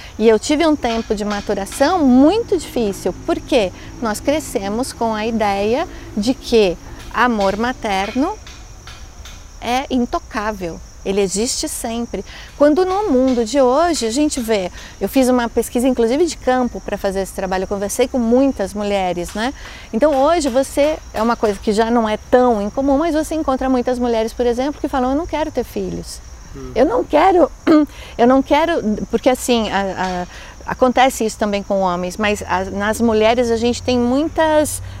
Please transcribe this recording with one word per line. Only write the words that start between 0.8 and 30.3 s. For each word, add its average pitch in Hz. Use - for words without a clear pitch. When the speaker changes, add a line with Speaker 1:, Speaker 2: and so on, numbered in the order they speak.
Speaker 1:
de 208
maturação 208
muito 302
difícil, 202
porque 294
nós 214
crescemos 247
com 226
a 214
ideia 220
de 220
que 202
amor 208
materno 233
é 247
intocável. 214
Ele 196
existe 202
sempre. 233
Quando 302
no 381
mundo 254
de 247
hoje 269
a 220
gente 294
vê, 214
eu 196
fiz 254
uma 247
pesquisa 240
inclusive 254
de 302
campo 254
pra -
fazer 196
esse 185
trabalho, 190
eu -
conversei 208
com 262
muitas 233
mulheres, 190
né? 233
Então 285
hoje 294
você, 269
é 208
uma 233
coisa 208
que -
já 226
não 233
é 214
tão 247
incomum, 269
mas 320
você 311
encontra 269
muitas 254
mulheres, 233
por 240
exemplo, 254
que 311
falam, 262
"Eu 277
não 339
quero 311
ter 240
filhos. 175
Speaker 2:
Hum. 131
Speaker 1:
Eu 247
não 453
quero, 339
<clears throat> 302
eu 240
não 269
quero", 311
porque 233
assim, 240
a, 185